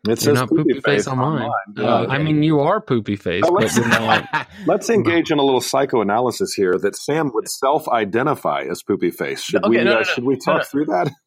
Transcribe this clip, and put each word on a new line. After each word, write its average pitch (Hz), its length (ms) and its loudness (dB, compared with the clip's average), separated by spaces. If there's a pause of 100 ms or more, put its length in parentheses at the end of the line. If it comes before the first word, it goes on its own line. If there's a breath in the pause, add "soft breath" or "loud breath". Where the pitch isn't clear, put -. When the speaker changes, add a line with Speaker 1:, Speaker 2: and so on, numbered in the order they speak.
Speaker 1:
It 107 60 -2
Speaker 2:
You're 117 60 2
Speaker 1:
says 147 180 2
Speaker 2:
not 127 140 0
Speaker 1:
Poopy 156 140 2 (120)
Speaker 2:
Poopy 139 60 -6
Face - 40 -18
Speaker 1:
Face 139 240 2
Speaker 2:
on 131 100 -2
mine. 135 240 0
Speaker 1:
online. 143 80 -6 (260)
Speaker 3:
Oh, 107 60 -4
Speaker 1:
Yeah. 110 80 0 (220)
Speaker 2:
I 135 40 2
Speaker 3:
okay. 151 80 0
Speaker 2:
mean, 151 180 2
you 151 180 4
are 185 200 2
Poopy 107 360 -2
Face, 92 300 -2
Speaker 1:
Oh, 175 60 4
Speaker 2:
but 202 100 2
Speaker 1:
let's, 117 140 0
Speaker 2:
you're 117 120 2
not. 113 680 0
Speaker 1:
<laughs> 202 100 -8
let's 208 240 0
engage 170 400 2
in 151 80 2
a 143 40 2
little 131 180 4
psychoanalysis 117 920 0
here 92 240 2
that 98 180 -2
Sam 151 380 -2
would 110 140 0
self-identify 117 1200 0
as 95 120 -8
Poopy 90 280 0
Face. 69 320 -6
Should - 220 -2
Speaker 3:
Okay, - 60 2
Speaker 1:
we, 117 80 4
Speaker 3:
no, - 60 2
no, 202 80 2
Speaker 1:
uh, - 60 4
Speaker 3:
no. - 60 2
Speaker 1:
should 151 200 -4
we 135 100 2
Speaker 3:
No, 131 60 -6
Speaker 1:
talk 151 180 0
Speaker 3:
no. - 60 -2
Speaker 1:
through 143 220 -2
that? 160 240 0 (160)